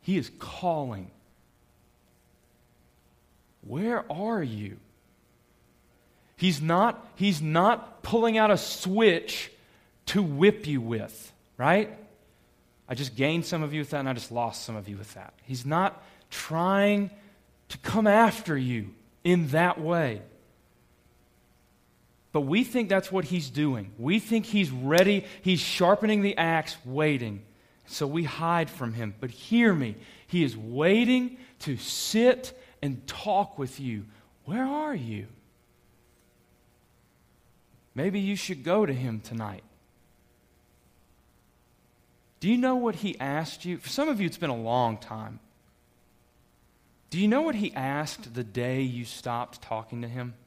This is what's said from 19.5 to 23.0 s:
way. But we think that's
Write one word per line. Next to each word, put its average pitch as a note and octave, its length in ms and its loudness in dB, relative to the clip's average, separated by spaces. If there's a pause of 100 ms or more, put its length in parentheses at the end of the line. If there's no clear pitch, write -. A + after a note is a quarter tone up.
way. D3+ 400 0 (2000)
But D3+ 100 2
we E3 220 2
think B3 240 0
that's F#3+ 240 0